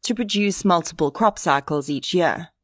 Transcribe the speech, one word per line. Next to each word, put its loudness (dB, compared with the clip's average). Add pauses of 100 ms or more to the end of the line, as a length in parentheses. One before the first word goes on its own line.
to -2
produce 0
multiple 2
crop 0
cycles 0
each -4
year. 0 (140)